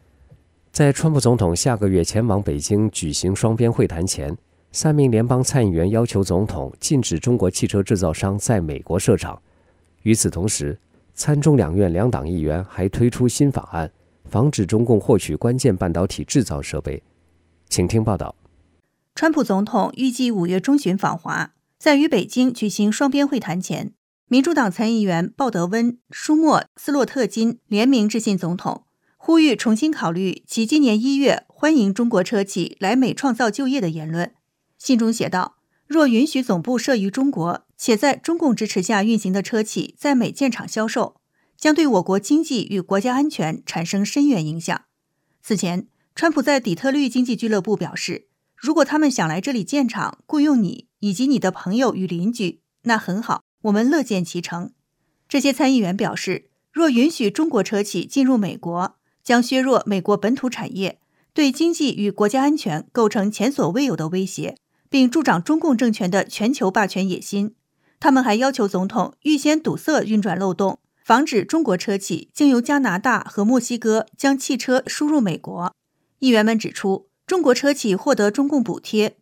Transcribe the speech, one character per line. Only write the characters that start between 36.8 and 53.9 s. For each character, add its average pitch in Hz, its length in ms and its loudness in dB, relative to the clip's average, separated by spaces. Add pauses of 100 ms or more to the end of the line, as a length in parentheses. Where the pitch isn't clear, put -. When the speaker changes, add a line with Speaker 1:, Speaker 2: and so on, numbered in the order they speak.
Speaker 2:
于 196 160 -2
中 269 220 0
国， 170 340 -6 (100)
且 226 200 2
在 269 180 2
中 330 240 -4
共 277 160 2
支 220 100 -4
持 208 160 -4
下 196 220 0
运 220 160 2
行 185 140 -4
的 196 100 -2
车 220 180 -2
企 - 380 -6
在 285 160 0
美 233 160 2
建 269 180 -2
厂 196 200 -6
销 220 180 -4
售， - 300 -4 (400)
将 - 180 2
对 320 140 4
我 190 140 4
国 190 180 0
经 294 240 0
济 247 260 -4
与 190 100 -2
国 196 200 -2
家 247 140 -2
安 285 140 0
全 160 380 -4
产 - 180 -6
生 196 200 -2
深 285 240 0
远 180 180 0
影 160 120 -6
响。 - 240 -6 (600)
此 214 140 -2
前， 175 320 -4 (260)
川 330 160 2
普 294 100 0
在 277 200 2
底 196 160 -4
特 269 160 -2
律 277 160 2
经 254 160 0
济 240 100 -2
俱 226 140 -4
乐 214 120 0
部 208 160 -2
表 - 160 -6
示， - 360 -8 (280)
如 294 160 -2
果 311 120 4
他 302 160 -2
们 302 100 4
想 180 180 -2
来 160 120 -4
这 285 100 -6
里 233 140 -2
建 277 240 -2
厂、 - 380 -8
雇 302 120 -2
佣 285 240 4
你 - 240 -4 (140)
以 208 120 -2
及 233 140 -2
你 277 140 2
的 190 100 2
朋 185 240 -6
友 240 220 0
与 185 100 -4
邻 175 260 -4
居， 202 280 -4 (220)
那 233 140 0
很 202 240 -4
好， - 220 -4 (200)
我 214 100 0
们 220 160 2
乐 294 160 2